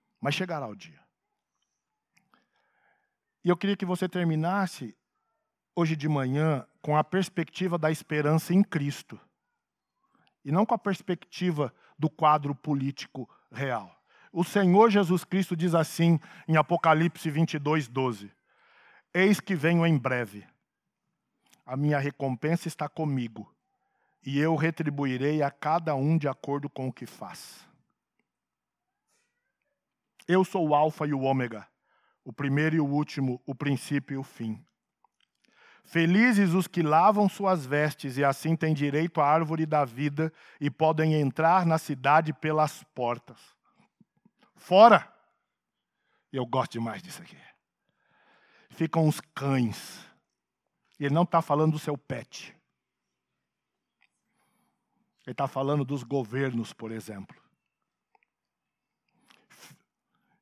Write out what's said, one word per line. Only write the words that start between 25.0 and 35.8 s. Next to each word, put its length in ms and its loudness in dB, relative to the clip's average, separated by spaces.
a 80 0
cada 440 -4
um 240 0
de 100 -2
acordo 400 -6
com 200 -10
o 40 -6
que 140 -16
faz." 600 -18
Eu 180 4
sou 240 -2
o 60 2
Alfa 320 0
e 80 -2
o 60 -4
Ômega, 460 -2
o 80 -16
primeiro 460 0
e 40 2
o 60 0
último, 600 -4
o 80 -8
princípio 600 -4
e 20 -6
o 40 -8
fim. 400 -10